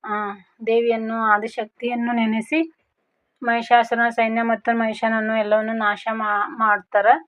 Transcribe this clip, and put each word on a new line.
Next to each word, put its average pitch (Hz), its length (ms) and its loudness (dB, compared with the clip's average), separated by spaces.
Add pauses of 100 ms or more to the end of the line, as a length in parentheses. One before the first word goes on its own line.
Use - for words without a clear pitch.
ಆ, 214 100 -8 (540)
ದೇವಿಯನ್ನು, 226 560 0
ಆದಿಶಕ್ತಿಯನ್ನು 233 880 -2
ನೆನೆಸಿ 226 480 0 (800)
ಮಹಿಷಾಸುರನ 233 680 2
ಸೈನ್ಯ 226 320 0
ಮತ್ತು 233 360 -2
ಮಹಿಷನನ್ನು 220 600 -2
ಎಲ್ಲವನ್ನು 220 360 0
ನಾಶ 208 380 -2
ಮಾ-, 214 380 -2
ಮಾಡ್ತಾರ. 208 580 0 (200)